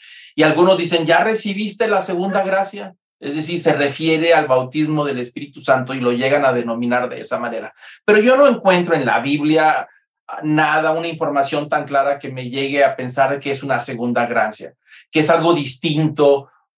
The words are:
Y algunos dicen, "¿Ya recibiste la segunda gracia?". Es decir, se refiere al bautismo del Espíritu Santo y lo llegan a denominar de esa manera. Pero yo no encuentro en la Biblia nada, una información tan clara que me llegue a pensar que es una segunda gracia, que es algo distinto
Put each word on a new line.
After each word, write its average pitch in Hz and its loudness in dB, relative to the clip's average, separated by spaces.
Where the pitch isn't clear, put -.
Y 151 2
algunos 175 4
dicen, 165 -2
"¿Ya 170 4
recibiste 214 -4
la 202 0
segunda 190 -2
gracia?". 190 -4
Es 143 -8
decir, 156 -6
se 156 0
refiere 156 0
al 156 4
bautismo 147 0
del 131 -4
Espíritu 139 -12
Santo 127 0
y 135 -6
lo 123 0
llegan 135 0
a 127 2
denominar 120 -2
de 123 -12
esa 113 -6
manera. - -10
Pero 208 6
yo 254 4
no 285 8
encuentro 180 2
en 143 0
la 113 0
Biblia 147 2
nada, 156 2
una 165 -2
información 147 -2
tan 147 -2
clara 139 0
que 139 -12
me 127 -10
llegue 139 -2
a 131 2
pensar 131 -2
que 139 -6
es 135 -8
una 135 -2
segunda 120 -4
gracia, 110 -4
que 156 -2
es 151 2
algo 165 4
distinto 147 0